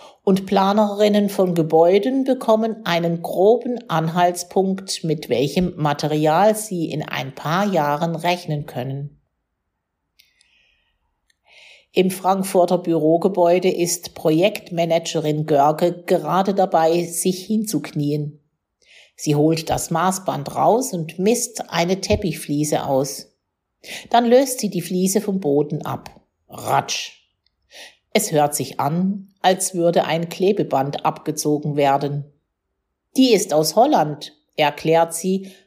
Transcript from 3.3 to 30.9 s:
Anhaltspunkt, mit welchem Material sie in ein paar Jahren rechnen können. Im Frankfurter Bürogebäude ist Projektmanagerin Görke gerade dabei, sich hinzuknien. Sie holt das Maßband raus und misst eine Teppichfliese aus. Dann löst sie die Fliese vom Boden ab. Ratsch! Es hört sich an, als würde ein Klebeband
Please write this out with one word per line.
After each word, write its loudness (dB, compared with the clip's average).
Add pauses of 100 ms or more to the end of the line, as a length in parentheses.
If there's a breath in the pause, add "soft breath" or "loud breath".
Anhaltspunkt, -2
mit -4
welchem 0
Material 2
sie -6
in -6
ein -8
paar -2
Jahren 0
rechnen -4
können. -10 (2750 soft breath)
Im 2
Frankfurter 0
Bürogebäude 2
ist -4
Projektmanagerin 0
Görke 2
gerade 0
dabei, 2
sich -4
hinzuknien. -4 (760 soft breath)
Sie -2
holt 0
das -4
Maßband -4
raus 2
und -8
misst -2
eine 0
Teppichfliese -2
aus. -2 (880 loud breath)
Dann 4
löst 4
sie -2
die -4
Fliese 0
vom -4
Boden 0
ab. -10 (360)
Ratsch! -4 (960 loud breath)
Es 0
hört 2
sich -8
an, -2 (120)
als 0
würde 2
ein -2
Klebeband -2